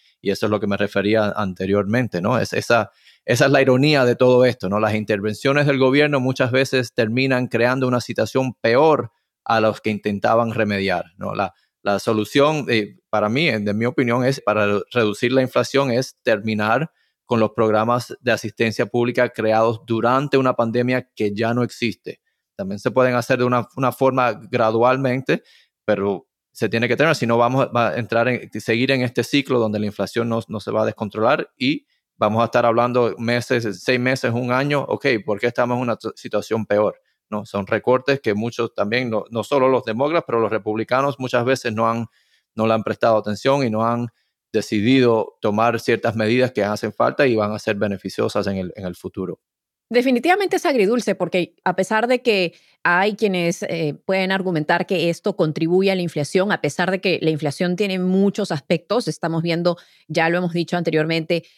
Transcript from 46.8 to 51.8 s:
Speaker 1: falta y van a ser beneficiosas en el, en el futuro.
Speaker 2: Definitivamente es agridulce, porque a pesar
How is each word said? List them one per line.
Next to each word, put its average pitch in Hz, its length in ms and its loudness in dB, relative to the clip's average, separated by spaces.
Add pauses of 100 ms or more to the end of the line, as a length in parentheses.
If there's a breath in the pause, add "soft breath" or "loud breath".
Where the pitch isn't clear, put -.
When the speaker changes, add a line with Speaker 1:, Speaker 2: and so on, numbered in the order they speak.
Speaker 1:
falta 131 340 2
y 123 80 2
van 104 160 0
a 107 80 -6
ser 110 160 -2
beneficiosas 101 720 -4
en 98 120 -2
el, 92 180 -6
en 101 80 -10
el 90 100 -8
futuro. 92 460 -10 (500)
Speaker 2:
Definitivamente 269 640 2
es - 80 -4
agridulce, 233 520 2
porque 175 480 -2
a 180 100 0
pesar 220 320 0